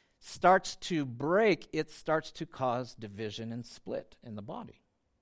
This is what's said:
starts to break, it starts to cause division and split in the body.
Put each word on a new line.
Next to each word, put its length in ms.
starts 580
to 280
break, 680
it 180
starts 400
to 140
cause 500
division 560
and 140
split 580
in 120
the 60
body. 400